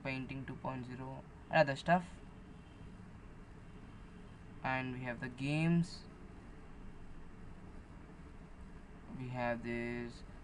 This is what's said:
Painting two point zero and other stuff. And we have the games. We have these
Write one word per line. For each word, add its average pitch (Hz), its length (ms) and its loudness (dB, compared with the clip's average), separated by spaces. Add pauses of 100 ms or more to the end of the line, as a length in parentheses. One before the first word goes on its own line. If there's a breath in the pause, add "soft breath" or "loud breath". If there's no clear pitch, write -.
Painting 131 420 -2
two 127 60 -4 (100)
point 131 240 -2
zero 131 360 -6 (280)
and 160 100 12
other 139 140 10
stuff. 170 300 8 (2500)
And 131 320 2
we 127 60 -4
have 123 200 -2
the 127 80 0
games. 156 680 6 (3250)
We 127 100 -4
have 120 340 2
these 120 580 0 (220)